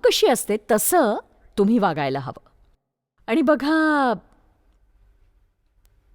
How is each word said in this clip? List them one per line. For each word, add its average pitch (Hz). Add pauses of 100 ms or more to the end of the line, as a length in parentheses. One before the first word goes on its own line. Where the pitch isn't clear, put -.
कशी 440
असते 214 (140)
तसं 220 (440)
तुम्ही 214
वागायला 147
हवं." 127 (760)
आणि 262
बघा, 294 (2000)